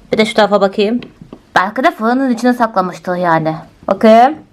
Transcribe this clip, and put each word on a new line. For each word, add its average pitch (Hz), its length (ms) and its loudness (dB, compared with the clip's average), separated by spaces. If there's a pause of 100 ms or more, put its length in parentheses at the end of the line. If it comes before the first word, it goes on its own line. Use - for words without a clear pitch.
(120)
Bir - 60 0
de 220 80 2
şu - 80 -6
tarafa 202 260 2
bakayım. 202 400 -2 (540)
Belki 214 300 -2
de 339 60 4
fırının 254 400 -2
içine 240 220 0
saklamıştır 190 640 -4
yani. 160 400 0 (320)
Bakayım. 226 500 4 (140)